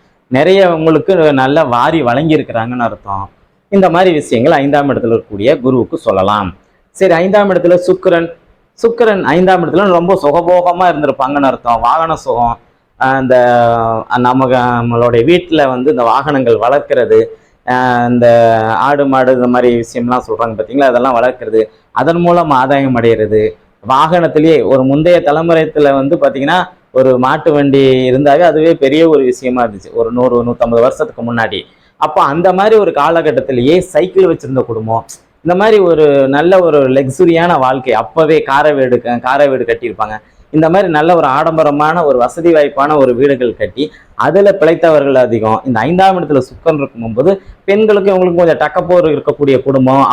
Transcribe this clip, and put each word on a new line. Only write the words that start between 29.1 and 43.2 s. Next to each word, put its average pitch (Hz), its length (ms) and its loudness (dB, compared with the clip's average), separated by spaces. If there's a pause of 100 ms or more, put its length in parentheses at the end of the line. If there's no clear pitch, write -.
விஷயமா 123 400 -2
இருந்துச்சு, 98 280 -10
ஒரு 117 200 -4
நூறு, 120 320 0
நூத்தம்பது 120 360 0
வருஷத்துக்கு 120 540 -2
முன்னாடி. 101 280 -4 (340)
அப்ப 156 260 -2
அந்த 165 300 0
மாதிரி 208 240 2
ஒரு 190 140 2
காலகட்டத்திலேயே 147 880 0
சைக்கிள் 180 560 0
வச்சிருந்த 127 300 -4
குடும்பம், 113 400 -6 (400)
இந்த 175 120 0
மாதிரி 208 260 2
ஒரு 151 460 2
நல்ல 170 320 2
ஒரு 156 180 2 (100)
லக்ஸுரியான 165 720 0
வாழ்க்கை, 131 360 -2
அப்பவே 151 480 0
காரை 147 300 0
வீடு 123 280 0
க-, 120 180 -4
காரை 139 300 0
வீடு 127 160 -2
கட்டியிருப்பாங்க. 110 520 -6 (340)
இந்த 160 200 0
மாதிரி 185 220 0
நல்ல 160 240 2
ஒரு 156 100 0
ஆடம்பரமான 156 760 0
ஒரு 131 140 0
வசதி 165 340 0
வாய்ப்பான 147 440 0
ஒரு 127 180 2
வீடுகள் 127 420 -2